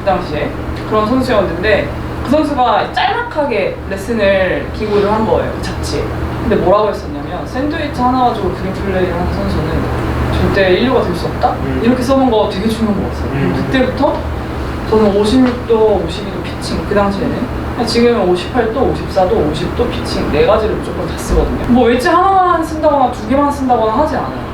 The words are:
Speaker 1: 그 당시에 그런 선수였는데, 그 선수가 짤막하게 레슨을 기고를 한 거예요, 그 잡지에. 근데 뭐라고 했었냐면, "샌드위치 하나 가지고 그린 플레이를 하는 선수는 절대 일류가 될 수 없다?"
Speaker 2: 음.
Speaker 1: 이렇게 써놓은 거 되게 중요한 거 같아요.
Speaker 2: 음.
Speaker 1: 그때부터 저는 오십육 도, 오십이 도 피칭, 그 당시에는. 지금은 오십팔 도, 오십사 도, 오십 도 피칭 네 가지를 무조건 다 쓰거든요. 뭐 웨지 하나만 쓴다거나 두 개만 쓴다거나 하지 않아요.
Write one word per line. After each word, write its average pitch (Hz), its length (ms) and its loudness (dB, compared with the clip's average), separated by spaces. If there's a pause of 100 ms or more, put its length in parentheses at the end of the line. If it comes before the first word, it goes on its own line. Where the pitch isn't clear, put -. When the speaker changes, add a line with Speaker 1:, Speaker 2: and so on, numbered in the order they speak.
Speaker 1:
그 - 40 -10
당시에 147 460 -2 (380)
그런 214 180 0
선수였는데, 208 840 2 (360)
그 - 60 -4
선수가 277 640 2
짤막하게 302 840 0 (120)
레슨을 196 880 0
기고를 202 360 2
한 220 160 2
거예요, 156 300 0
그 - 60 -6
잡지에. - 400 -4 (400)
근데 202 140 2
뭐라고 302 340 2
했었냐면, 285 560 -6
"샌드위치 294 560 -4
하나 254 220 2
가지고 202 300 0
그린 190 200 -4
플레이를 185 400 0
하는 175 180 -2
선수는 160 500 -2 (560)
절대 185 360 4
일류가 233 280 2
될 180 120 -2
수 160 120 -4
없다?" 151 260 -2
Speaker 2:
음. - 320 -2
Speaker 1:
이렇게 254 180 4
써놓은 262 280 2
거 202 220 2
되게 196 160 -2
중요한 208 340 0
거 - 60 -2
같아요. - 240 -4
Speaker 2:
음. 185 220 0 (120)
Speaker 1:
그때부터 269 480 0 (760)
저는 214 260 4
오십육 233 520 2
도, 214 360 4
오십이 - 280 -6
도 - 100 -6
피칭, - 460 -6
그 208 60 -2
당시에는. - 720 -2 (180)
지금은 233 440 2
오십팔 - 440 0
도, - 160 0
오십사 185 380 0
도, 220 80 2
오십 156 400 -2
도 240 120 0
피칭 120 440 -4
네 151 120 4
가지를 196 300 2
무조건 - 320 -6
다 - 100 -6
쓰거든요. - 520 0
뭐 240 180 6
웨지 254 220 2
하나만 359 560 4
쓴다거나 285 480 2
두 - 160 -6
개만 285 240 2
쓴다거나 240 500 0
하지 302 140 -2
않아요. - 380 -6